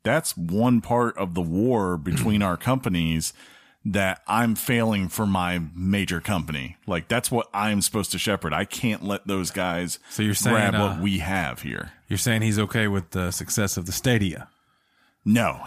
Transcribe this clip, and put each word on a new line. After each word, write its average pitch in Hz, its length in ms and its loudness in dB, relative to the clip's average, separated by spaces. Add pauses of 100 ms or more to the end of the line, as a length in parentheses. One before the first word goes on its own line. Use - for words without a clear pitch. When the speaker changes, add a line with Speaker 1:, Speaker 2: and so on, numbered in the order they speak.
Speaker 1:
that's 143 320 0
one 107 460 2
part 120 360 0
of 92 160 -4
the 90 80 -2
war 95 540 2
between 104 460 0
our 90 160 0
companies 85 760 0 (540)
that 95 420 0
I'm 113 280 2
failing 110 520 0
for 107 180 -2
my 90 360 0 (120)
major 90 460 0
company. 80 560 -4 (100)
Like, 85 220 -2
that's 120 240 0
what 117 220 0
I'm 104 280 2
supposed 101 300 -2
to 92 80 -4
shepherd. 98 320 0
I 85 140 0
can't - 400 -4
let 98 220 -4
those 95 220 -2
guys 90 480 -2 (120)
Speaker 2:
So - 140 -2
you're 104 100 2
saying, 117 240 2
Speaker 1:
grab 101 160 2
what 95 260 2
Speaker 2:
uh, - 20 -2
Speaker 1:
we 95 180 2
have 80 420 -4
here. 50 320 -8 (160)
Speaker 2:
you're 101 80 -2
saying 113 240 2
he's 107 180 2
okay 107 300 2
with 98 220 -2
the 90 200 -2
success - 460 -2
of 90 80 -4
the 90 80 -6
Stadia? 101 560 0 (760)
Speaker 1:
No, 104 440 2